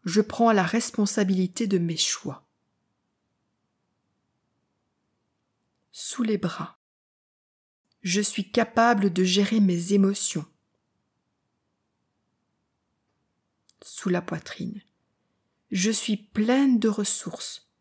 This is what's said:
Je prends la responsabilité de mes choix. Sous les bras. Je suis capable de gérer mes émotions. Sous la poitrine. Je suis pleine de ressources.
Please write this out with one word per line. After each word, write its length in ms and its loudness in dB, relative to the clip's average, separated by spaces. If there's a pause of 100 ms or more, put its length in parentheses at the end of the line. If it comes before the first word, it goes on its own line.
Je 160 2
prends 300 2
la 120 4
responsabilité 1000 0
de 120 0
mes 200 -2
choix. 500 -6 (3500)
Sous 320 -2
les 140 0
bras. 420 -8 (1200)
Je 200 -2
suis 300 -2
capable 640 2
de 100 2
gérer 360 2
mes 340 2
émotions. 520 2 (3250)
Sous 280 -4
la 120 -2
poitrine. 600 -10 (920)
Je 200 0
suis 260 0
pleine 640 0
de 100 2
ressources. 920 -4